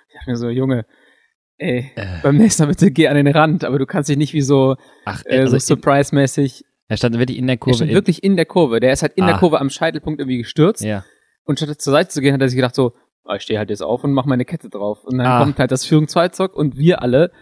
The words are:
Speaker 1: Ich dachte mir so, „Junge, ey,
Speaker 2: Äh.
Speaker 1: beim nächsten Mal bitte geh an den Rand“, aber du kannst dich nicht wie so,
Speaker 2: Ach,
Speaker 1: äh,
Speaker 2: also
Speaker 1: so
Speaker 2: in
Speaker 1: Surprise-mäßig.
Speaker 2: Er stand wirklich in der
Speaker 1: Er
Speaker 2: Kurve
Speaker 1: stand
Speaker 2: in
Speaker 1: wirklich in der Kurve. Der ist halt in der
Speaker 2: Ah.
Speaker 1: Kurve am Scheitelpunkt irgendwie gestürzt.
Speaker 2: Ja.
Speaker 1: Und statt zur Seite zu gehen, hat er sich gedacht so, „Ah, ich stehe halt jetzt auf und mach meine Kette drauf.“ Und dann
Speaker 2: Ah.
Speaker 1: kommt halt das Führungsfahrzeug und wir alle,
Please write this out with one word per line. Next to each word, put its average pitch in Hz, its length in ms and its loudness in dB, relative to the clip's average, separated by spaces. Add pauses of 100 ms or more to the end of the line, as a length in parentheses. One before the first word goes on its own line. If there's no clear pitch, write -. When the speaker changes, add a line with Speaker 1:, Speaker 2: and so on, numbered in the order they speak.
Speaker 1:
Ich - 60 -20
dachte - 160 -12
mir 120 60 -4
so, 120 140 -6
„Junge, 127 340 -2 (720)
ey, 131 400 -4
Speaker 2:
Äh. 92 260 -10
Speaker 1:
beim 143 140 4
nächsten 208 280 4
Mal 147 40 2
bitte 147 220 2
geh 143 180 2
an 143 80 0
den 143 120 4
Rand“, 156 360 2
aber 139 140 -2
du 135 80 0
kannst 147 240 -4
dich 143 80 0
nicht 151 160 -2
wie 147 80 0
so, 135 340 4 (300)
Speaker 2:
Ach, - 180 -8
Speaker 1:
äh, 131 140 0
Speaker 2:
also 131 120 2
Speaker 1:
so 127 60 4
Speaker 2:
in 131 40 0
Speaker 1:
Surprise-mäßig. 139 1040 0 (240)
Speaker 2:
Er 110 100 -2
stand 117 200 -4
wirklich 127 200 -2
in 127 80 -4
der 127 80 0
Speaker 1:
Er 123 40 -4
Speaker 2:
Kurve 123 180 0
Speaker 1:
stand 131 140 -2
Speaker 2:
in - 60 0
Speaker 1:
wirklich 190 260 0
in 196 140 2
der 165 100 0
Kurve. 123 340 0
Der 127 120 2
ist 143 100 -2
halt 151 120 -4
in - 120 0
der - 100 2
Speaker 2:
Ah. - 20 -6
Speaker 1:
Kurve 156 220 2
am 139 100 -2
Scheitelpunkt 160 500 -6
irgendwie 127 180 -4
gestürzt. 156 460 0
Speaker 2:
Ja. 104 200 -6 (400)
Speaker 1:
Und 143 140 -2
statt 151 220 -8
zur 143 120 -2
Seite 165 180 2
zu 156 100 -6
gehen, 139 140 2
hat 135 80 0
er 135 80 2
sich 123 60 -4
gedacht 127 180 0
so, 127 180 0 (320)
„Ah, 101 120 -4
ich - 60 -12
stehe 110 160 -4
halt 104 120 -6
jetzt 101 120 -6
auf 110 220 -4
und 143 80 0
mach 135 140 0
meine 127 180 0
Kette 156 240 -10
drauf.“ 104 360 -6
Und 127 120 -4
dann 123 100 0
Speaker 2:
Ah. 123 160 4
Speaker 1:
kommt 143 160 0
halt 131 140 0
das 127 140 -4
Führungsfahrzeug 175 680 0
und 139 220 -2
wir 165 240 2
alle, 131 420 2